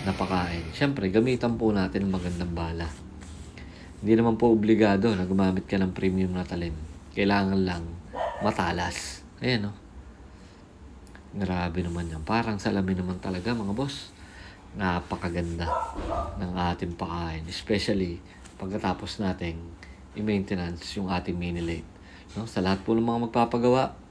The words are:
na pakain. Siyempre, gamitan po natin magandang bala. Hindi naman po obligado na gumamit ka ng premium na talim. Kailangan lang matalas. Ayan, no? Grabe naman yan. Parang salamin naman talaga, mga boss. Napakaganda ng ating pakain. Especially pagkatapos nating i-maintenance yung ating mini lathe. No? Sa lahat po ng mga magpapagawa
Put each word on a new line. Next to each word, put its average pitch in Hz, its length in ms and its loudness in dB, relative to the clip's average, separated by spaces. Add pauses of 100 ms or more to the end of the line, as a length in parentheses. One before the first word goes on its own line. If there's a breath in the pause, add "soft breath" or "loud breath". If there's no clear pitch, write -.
na 95 80 0
pakain. 90 520 0 (120)
Siyempre, 139 320 2
gamitan 117 480 4
po 113 160 4
natin 98 400 2
magandang 87 400 -2
bala. 82 360 -4 (1160 loud breath)
Hindi 110 160 8
naman 117 160 4
po 117 160 6
obligado 107 640 6
na 92 80 0
gumamit 95 400 2
ka 98 160 0
ng 92 160 2
premium 92 400 2
na 90 80 -2
talim. 85 320 -4 (400)
Kailangan 98 480 4
lang 87 240 -2 (560)
matalas. - 800 -2 (160)
Ayan, 113 280 0
no? 98 40 -6 (1600 loud breath)
Grabe 90 480 0
naman 85 320 -4
yan. 78 80 -8
Parang 110 400 0
salamin 95 400 0
naman 90 160 -2
talaga, 95 400 -4
mga 101 160 -4
boss. 135 400 -4 (640 loud breath)
Napakaganda 87 960 0 (640)
ng 90 160 -4
ating 90 480 -2
pakain. 85 480 -4
Especially 98 720 0 (400 loud breath)
pagkatapos 98 640 -2
nating 87 320 -2 (640 loud breath)
i-maintenance 95 800 0
yung 92 80 -2
ating 90 260 0
mini 87 300 -2
lathe. 82 240 -4 (480 loud breath)
No? 107 80 -4
Sa 110 160 -2
lahat 95 240 2
po 113 80 2
ng 113 160 4
mga 117 240 0
magpapagawa 123 640 4 (140)